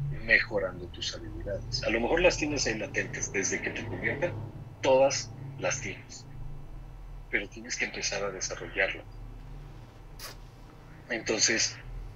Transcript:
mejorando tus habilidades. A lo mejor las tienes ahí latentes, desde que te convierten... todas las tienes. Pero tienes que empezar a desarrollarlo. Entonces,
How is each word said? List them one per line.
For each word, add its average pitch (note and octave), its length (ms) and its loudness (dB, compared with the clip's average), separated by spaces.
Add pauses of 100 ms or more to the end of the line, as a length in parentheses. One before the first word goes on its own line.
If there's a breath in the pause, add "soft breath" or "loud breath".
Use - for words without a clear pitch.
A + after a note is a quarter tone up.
mejorando G#2 800 4
tus - 260 -4
habilidades. - 720 -4
A A2 40 4
lo A2+ 100 4
mejor D3 220 4
las F3+ 160 8
tienes D3 300 2
ahí G#2+ 100 2
latentes, - 540 -2
desde F#2+ 300 2
que - 100 -2
te - 140 -4
convierten... - 480 0 (480)
todas C3+ 520 8 (240)
las - 240 0
tienes. - 460 -10 (1040)
Pero G2+ 200 0
tienes A2+ 280 -6
que B2 80 0
empezar G2+ 380 -2
a G2+ 60 0
desarrollarlo. F#2 720 -2 (2000)
Entonces, A2 680 4 (400)